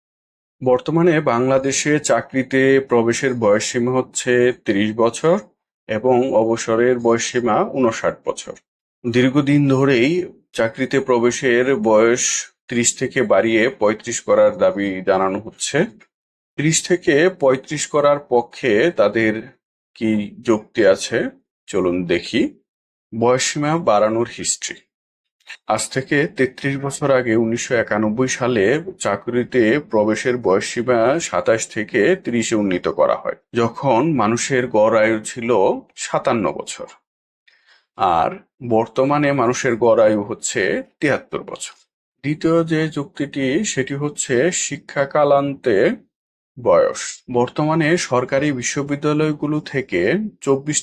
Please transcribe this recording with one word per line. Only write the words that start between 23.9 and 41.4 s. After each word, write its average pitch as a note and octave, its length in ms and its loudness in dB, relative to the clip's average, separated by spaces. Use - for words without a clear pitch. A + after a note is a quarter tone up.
হিস্ট্রি। - 380 -8
আজ - 220 -2
থেকে C3+ 280 -2
তেত্রিশ C3+ 500 -4
বছর C#3 340 -4
আগে, B2+ 240 2
উনিশশো A#2 400 0
একানব্বই A2 520 0
সালে A#2+ 380 0
চাকরিতে A#2+ 800 0
প্রবেশের A2 580 0
বয়সসীমা A2+ 640 0
সাতাশ A2 480 -2
থেকে G#2+ 340 -4
ত্রিশে A#2 400 -4
উন্নীত F#2+ 320 -2
করা D2 280 2
হয়, - 220 -8
যখন A#2 460 0
মানুষের A#2+ 540 0
গড় A2 320 2
আয়ু A2 200 2
ছিল A2+ 300 -8
সাতান্ন B2 560 -2
বছর, - 360 -12
আর E2+ 340 2
বর্তমানে C3+ 640 2
মানুষের B2 440 0
গড় A2+ 280 4
আয়ু G#2+ 200 4
হচ্ছে A2+ 380 -6
তিয়াত্তর - 440 -4